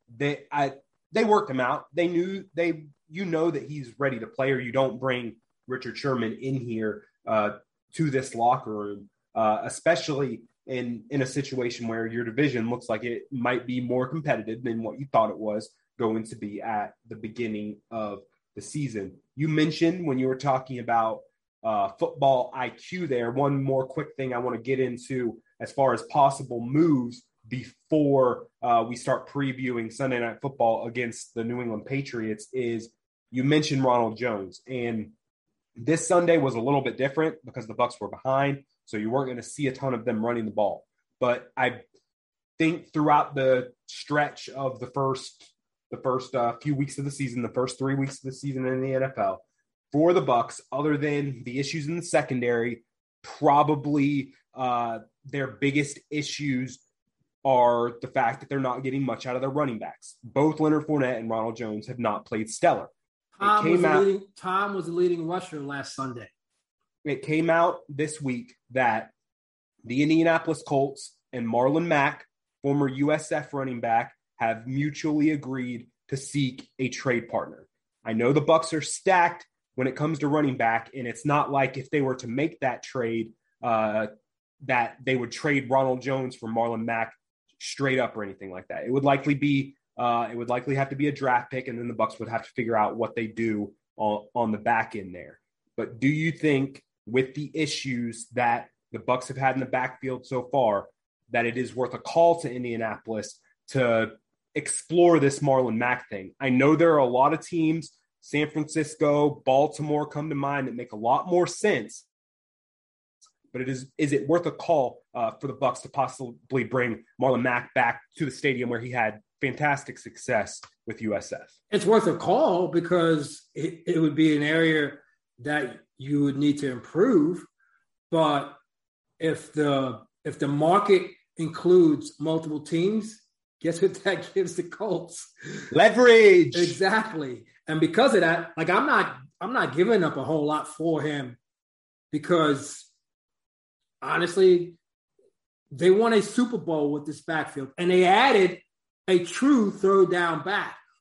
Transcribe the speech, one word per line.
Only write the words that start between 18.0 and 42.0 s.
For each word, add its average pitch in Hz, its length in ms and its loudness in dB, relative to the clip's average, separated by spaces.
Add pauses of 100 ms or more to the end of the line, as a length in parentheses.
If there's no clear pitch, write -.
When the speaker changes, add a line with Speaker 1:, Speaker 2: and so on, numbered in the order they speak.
Speaker 1:
the 101 60 -14
season. 107 560 -8 (180)
You 151 140 -2
mentioned 160 580 2
when 131 120 0
you 131 100 0
were 131 80 -2
talking 135 420 -2
about, 113 420 0 (440)
uh, 104 240 0 (100)
football 139 560 2
I 127 140 -6
Q 180 400 -10
there. 120 240 -2
One 139 280 0
more 135 280 -2
quick 151 280 -8
thing 131 160 -6
I 120 60 -4
wanna 123 200 -4
get 127 200 -2
into 120 600 -4 (200)
as - 140 -12
far 135 220 2
as 110 80 -6
possible 139 580 0
moves 131 640 0 (240)
before, 131 960 0 (160)
uh, 117 260 4
we 123 60 -8
start 123 340 -4
previewing 127 640 -4
Sunday 131 280 -2
Night 113 200 -4
Football 117 460 0
against 117 480 -8
the 117 80 -4
New 120 180 -4
England 110 260 -8
Patriots 117 640 -6
is 117 380 -4 (420)
you 127 100 -2
mentioned 147 400 2
Ronald 120 340 2
Jones, 104 520 -4
and 117 420 -6 (640)
this 156 320 -2
Sunday 175 320 4
was 135 160 0
a 117 60 -4
little 135 220 2
bit 113 140 -6
different 151 480 -2
because 117 220 -14
the 123 80 -16
Bucs 123 260 -2
were 98 80 -8
behind, 139 540 -2 (220)
so - 120 -10
you 107 140 -4
weren't 131 180 -2
gonna 123 140 -10
see 143 240 -6
a 127 60 -2
ton 131 200 -4
of 113 120 -6
them 113 200 -2
running 117 200 -2
the 107 80 -8
ball. 101 320 -2 (340)
But 123 380 -2
I 123 240 -2 (800)